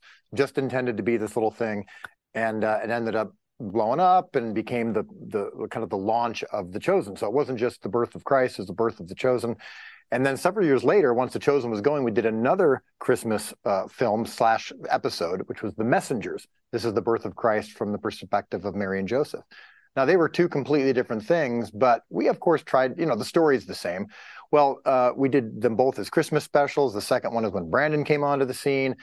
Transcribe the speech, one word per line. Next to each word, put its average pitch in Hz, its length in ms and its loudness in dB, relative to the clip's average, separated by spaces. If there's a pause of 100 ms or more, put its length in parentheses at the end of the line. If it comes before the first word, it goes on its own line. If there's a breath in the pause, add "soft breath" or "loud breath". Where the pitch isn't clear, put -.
(340 soft breath)
just 135 220 0
intended 127 400 -2
to 107 60 -4
be 110 160 0
this 104 180 -6
little 110 140 0
thing. 107 340 -4 (480 loud breath)
And, 110 320 -2
uh, 107 180 2
it 110 60 -6
ended 117 280 -2
up 104 180 -4 (260)
blowing 110 400 -2
up 180 340 4
and 117 200 -2
became 113 400 -2
the, 107 80 0 (260)
the, 101 220 -4 (100)
the 104 80 -8
kind 113 160 -6
of 90 60 -8
the 107 80 -2
launch 113 460 -2
of 90 280 -6
The 101 80 -8
Chosen. 156 360 0
So 110 100 -6
it 104 80 -2
wasn't 131 240 0
just 117 240 -2
the 104 80 -8
birth 117 240 -2
of 90 100 -14
Christ, 131 300 2
it 107 80 -8
was 92 60 -10
the 98 40 -8
birth 113 260 -2
of 85 100 -14
The 95 60 -12
Chosen. 120 420 0 (540 loud breath)
And 123 140 0
then 135 140 0
several 190 260 0
years 131 200 4
later, 151 280 6
once 120 220 0
The 110 40 -4
Chosen 131 320 2
was 104 120 -2
going, 143 200 2
we 117 100 0
did 104 120 2
another 131 580 2 (160)
Christmas, 110 540 -2 (140)
uh, 95 220 0
film 113 360 0
slash 113 480 0 (160)
episode, 95 600 -2
which - 140 -12
was 110 120 -6
The 110 100 -4
Messengers. 131 640 -2 (240)
This 117 140 -2
is 107 80 -2
the 107 80 0
birth 113 240 -2
of 95 100 -10
Christ 107 360 0
from 104 200 -4
the 104 60 -4
perspective 98 680 -6
of 98 100 -6
Mary 95 240 -4
and 95 80 -4
Joseph. - 380 -4 (500 loud breath)
Now, 135 120 2
they 175 100 6
were 160 140 4
two 175 180 2
completely 135 460 2
different 113 280 -2
things, 120 480 0
but 107 380 4
we, - 200 0
of - 120 0
course, 165 220 2
tried, 131 360 0
you 165 60 -2
know, 147 100 0
the 110 120 -4
story 156 320 4
is 90 80 -12
the 95 80 -10
same. 92 320 -6 (440 loud breath)
Well, 143 360 4
uh, 127 280 4
we 135 140 2
did 120 320 0
them 113 160 2
both 127 220 4
as 101 100 -6
Christmas 151 360 0
specials. 143 500 2
The 101 80 -4
second 120 320 -2
one 113 100 0
is 101 80 -2
when 87 160 -6
Brandon 147 340 2
came 147 220 0
onto 139 220 2
the 123 80 -4
scene. 135 480 0